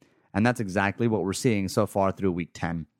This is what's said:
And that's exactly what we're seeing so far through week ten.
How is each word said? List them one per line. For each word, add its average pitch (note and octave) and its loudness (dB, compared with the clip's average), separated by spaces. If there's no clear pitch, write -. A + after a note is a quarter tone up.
And G2+ 2
that's A#2+ 0
exactly G2 0
what G#2 0
we're F#2+ -2
seeing G#2 0
so G#2 0
far F#2+ 0
through F#2+ 0
week E2+ -4
ten. E2 -6